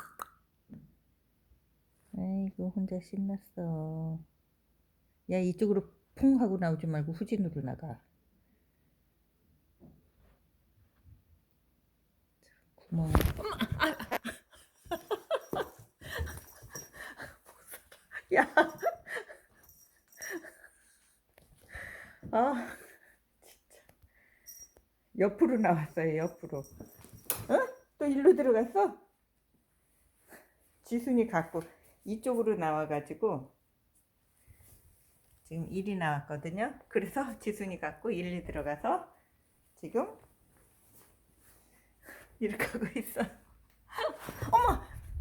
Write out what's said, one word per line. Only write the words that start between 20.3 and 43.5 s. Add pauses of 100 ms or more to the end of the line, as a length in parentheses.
아, (800)
진짜. (1400)
옆으로
나왔어요,
옆으로.
어? (1300)
또
일로
들어갔어? (1800)
지순이
갖고 (420)
이쪽으로
나와가지고 (1900)
지금
일이
나왔거든요. (120)
그래서
지순이
갖고
일리
들어가서 (720)
지금 (2250)
이렇게
하고 (140)
있어. (640)